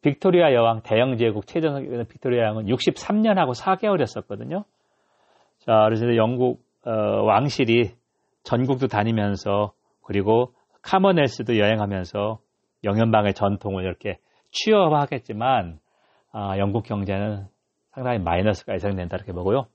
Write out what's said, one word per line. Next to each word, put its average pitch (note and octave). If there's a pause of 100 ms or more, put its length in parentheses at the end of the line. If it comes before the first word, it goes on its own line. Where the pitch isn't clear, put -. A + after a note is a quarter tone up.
빅토리아 E3
여왕, A2+
대영 A#2+
제국 G#2+
최전 C#3
빅토리아 A#2+
여왕은 G#2+
육십삼 F#3+
년하고 F#3+
사 F#3+
개월이었었거든요. D3+ (960)
자, A2
그래서 A2
이제 A#2+
영국, B2 (240)
어, A#2+
왕실이 A2 (500)
전국도 B2+
다니면서 G#2 (280)
그리고 A2 (280)
카머넬스도 E3
여행하면서 G#2 (440)
영연방의 G#2+
전통을 G2
이렇게 F#2 (320)
취업하겠지만, C3 (520)
아, G2
영국 G2+
경제는 G2+ (440)
상당히 B2
마이너스가 F#2
예상된다 F#2
이렇게 F#2
보고요. G2